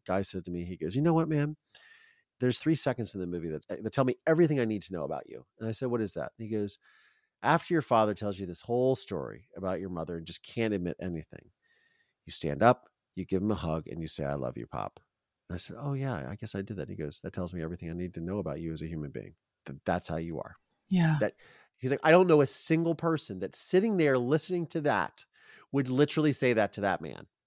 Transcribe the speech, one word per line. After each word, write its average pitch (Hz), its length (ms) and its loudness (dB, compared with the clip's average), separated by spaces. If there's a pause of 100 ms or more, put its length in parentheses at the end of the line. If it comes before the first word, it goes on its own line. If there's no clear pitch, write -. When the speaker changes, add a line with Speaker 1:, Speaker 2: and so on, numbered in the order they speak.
Speaker 1:
guy 95 160 0
said 92 220 -6
to 90 80 -10
me, 87 120 -4
he 90 120 -8
goes, 82 180 -4
"You 135 80 0
know 165 100 4
what, 160 160 2
man? 151 280 0 (840)
There's 123 220 2
three 156 160 2
seconds 120 400 -2
in 98 40 -4
the 92 60 -4
movie 85 220 -4
that, 78 180 -6 (160)
that 107 100 -4
tell 135 120 2
me 127 100 2 (100)
everything 156 360 4
I 120 40 2
need 107 180 0
to - 100 -10
know 85 100 -4
about 71 260 -6
you." 62 160 -16 (140)
And 110 100 -6
I 113 40 -2
said, 127 160 -4
"What 120 120 0
is 104 140 -2
that?" 71 240 -6
And 113 100 -10
he 110 60 -4
goes, 104 240 -4 (640)
"After 156 320 2
your 156 80 4
father 110 320 4
tells 101 240 -4
you 98 80 -6
this 87 140 -10
whole 127 340 2
story 67 600 -6
about 92 240 -4
your 95 100 -8
mother 85 260 -6
and 82 80 -8
just 82 200 -8
can't 113 280 -2
admit 90 280 -2
anything, 85 500 -8 (760)
you 82 40 -14
stand 73 320 -2
up, - 260 6 (280)
you 92 80 -6
give 92 180 0
him 107 80 2
a 104 60 2
hug, 80 320 -4
and 82 120 -10
you 82 60 -6
say, 76 180 -4
'I 71 100 -2
love 64 220 -4
you, 58 120 -10
Pop.'" 50 320 -8 (480)
And 90 80 -8
I - 20 -8
said, - 220 -8
"Oh, 143 140 -4
yeah, 120 360 -4
I 101 60 -8
guess - 180 -8
I 98 80 -2
did 104 140 -8
that." 85 140 -8
He 98 40 -10
goes, 73 300 -8
"That - 80 -8
tells 87 200 -6
me 87 80 -6
everything 82 300 -6
I 82 40 -6
need 87 200 -6
to 87 60 -8
know 92 180 -4
about 78 220 -6
you 82 120 -6
as 78 100 -8
a 80 40 -6
human 78 240 -8
being. 52 240 -12 (320)
Th-, 71 180 -14
that's 90 220 -2
how 80 120 -4
you 82 200 -6
are." - 160 -10 (340)
Speaker 2:
Yeah. 165 300 4
Speaker 1:
That, 110 160 0 (420)
he's 127 140 -4
like, 135 140 0
"I 160 80 8
don't 185 160 10
know 151 120 8
a 143 60 6
single 165 480 0
person 156 460 -2
that's - 180 -6
sitting 202 380 2
there 147 200 6
listening 156 520 0
to 160 140 -4
that 110 420 0 (460)
would 139 180 0
literally 147 460 4
say 127 180 4
that 104 220 2
to 101 80 -4
that 95 180 2
man, 67 260 -12 (200)